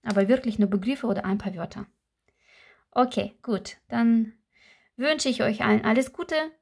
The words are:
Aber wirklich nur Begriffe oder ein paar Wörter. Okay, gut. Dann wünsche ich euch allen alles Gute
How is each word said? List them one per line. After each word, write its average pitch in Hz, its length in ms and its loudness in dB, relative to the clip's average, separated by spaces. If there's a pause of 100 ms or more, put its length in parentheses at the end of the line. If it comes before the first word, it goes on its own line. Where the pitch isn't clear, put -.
Aber 196 240 2
wirklich 233 320 2
nur 202 100 4
Begriffe 214 380 -2
oder - 180 -2
ein 196 120 -2
paar 190 180 -6
Wörter. 170 320 -12 (1040)
Okay, 247 500 0
gut. - 360 -6 (100)
Dann 233 460 2 (640)
wünsche 285 320 0
ich 240 120 -2
euch 220 220 0
allen 214 200 2
alles 254 300 0
Gute 349 220 -6 (260)